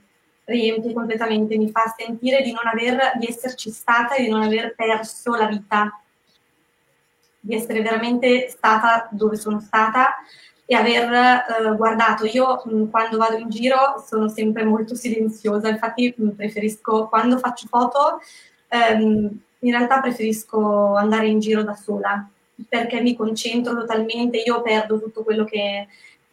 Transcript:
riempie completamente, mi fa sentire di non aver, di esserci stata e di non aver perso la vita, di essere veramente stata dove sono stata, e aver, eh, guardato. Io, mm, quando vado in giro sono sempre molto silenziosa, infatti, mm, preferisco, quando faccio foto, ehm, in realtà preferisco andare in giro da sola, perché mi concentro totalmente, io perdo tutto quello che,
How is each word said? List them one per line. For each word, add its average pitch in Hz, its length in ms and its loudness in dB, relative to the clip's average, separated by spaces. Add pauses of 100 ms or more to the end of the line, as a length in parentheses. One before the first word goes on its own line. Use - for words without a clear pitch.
(440)
riempie 220 480 -2
completamente, 220 640 -2
mi 214 140 2
fa 226 260 0
sentire 254 460 0
di 233 100 -2
non 233 140 -4
aver, 247 520 0
di 240 80 -4
esserci 247 440 -10
stata 240 440 0
e 262 100 0
di 220 40 0
non 214 140 0
aver 220 340 -2
perso 220 580 -4
la 220 120 0
vita, 208 540 -2 (1400)
di 220 140 -6
essere 220 280 -4
veramente 240 640 0
stata 226 600 2
dove 214 260 0
sono 214 240 -4
stata, 220 540 2 (580)
e - 20 4
aver, 233 380 2
eh, 240 640 4
guardato. 220 480 2
Io, 254 420 2
mm, 214 220 0
quando 226 300 0
vado 226 180 2
in 226 140 -8
giro 262 560 2
sono 214 220 0
sempre 220 360 -2
molto 220 300 0
silenziosa, 220 760 -2
infatti, 226 500 -2
mm, 214 120 0
preferisco, 214 800 -2
quando 233 280 2
faccio 247 320 -4
foto, 277 520 2 (480)
ehm, 220 720 2 (200)
in 247 100 2
realtà 247 300 2
preferisco 214 920 0
andare 214 340 2
in 214 120 4
giro 214 220 0
da 214 120 -6
sola, 202 520 -4 (420)
perché 240 340 -2
mi 247 120 2
concentro 233 640 -2
totalmente, 226 640 -2
io 233 240 0
perdo 214 360 0
tutto 220 240 -8
quello 214 220 0
che, 202 440 -4 (440)